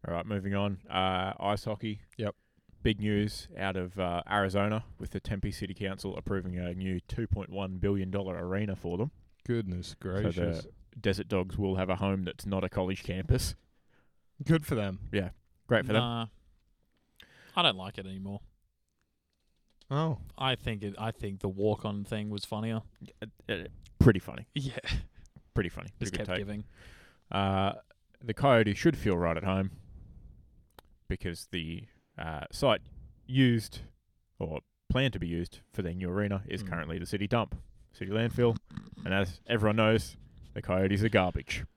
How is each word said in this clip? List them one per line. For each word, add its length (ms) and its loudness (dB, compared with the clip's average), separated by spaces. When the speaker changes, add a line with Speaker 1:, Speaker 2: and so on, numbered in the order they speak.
Speaker 1:
All 60 -2
right, 100 -2
moving 300 -2
on. 240 0
Uh, 500 0
ice 240 0
hockey. 360 -4
Speaker 2:
Yep. 180 -4
Speaker 1:
Big 180 2
news 480 0
out 180 -2
of, 220 -6
uh, 320 0
Arizona 540 2
with 120 -10
the 100 -4
Tempe 300 -4
City 240 -8
Council 420 -6
approving 400 -4
a 160 -4
new 280 -2
two 260 -4
point 240 -2
one 280 -4
billion 320 2
dollar 260 -2
arena 280 0
for 220 -4
them. 140 0
Speaker 2:
Goodness 420 -2
Speaker 1:
So 120 -12
the 80 -6
Speaker 2:
gracious. 440 0
Speaker 1:
Desert 300 0
Dogs 300 0
will 180 2
have 140 0
a 60 4
home 280 2
that's 220 -6
not 180 0
a 40 -2
college 360 -2
campus. 500 0
Speaker 2:
Good 220 4
for 100 -2
them. 240 -2
Speaker 1:
Yeah. 180 0
Great 180 4
for 80 0
them. 100 6
Speaker 3:
Nah. 240 -2
I 80 2
don't 140 4
like 220 -10
it 80 -10
anymore. 340 -8
Speaker 2:
Oh. 260 0
Speaker 3:
I 160 2
think 280 -4
it, 160 -4
I 120 -2
think 300 -6
the 80 -2
walk-on 560 0
thing 260 -4
was 160 -6
funnier. 340 -2
Speaker 1:
Uh, 40 -10
uh, 40 0
pretty 220 10
funny. 340 -12
Speaker 3:
Yeah. 240 -4
Speaker 1:
Pretty 160 0
funny. 220 -10
Speaker 3:
Just 120 -4
Speaker 1:
Pretty 0 -
good 40 -4
Speaker 3:
kept 40 -6
Speaker 1:
take. 80 0
Speaker 3:
giving. 260 -6
Speaker 1:
Uh, 420 2
the 80 -4
Coyotes 460 6
should 180 6
feel 220 2
right 180 2
at 80 -4
home 280 2
because 460 -4
the, 300 -4
uh, 320 -6
site 300 4
used 540 4
or 220 -4
planned 240 4
to 60 -6
be 100 -4
used 320 -4
for 80 -2
their 120 -2
new 140 -4
arena 400 0
is 140 -4
Speaker 2:
Mm. 80 -6
Speaker 1:
currently 280 -4
the 80 -4
city 220 -2
dump, 260 2
city 180 -8
landfill. 460 4
And 80 -2
as 340 0
everyone 300 4
knows, 400 4
the 80 -6
Coyotes 420 4
are 60 4
garbage. 540 2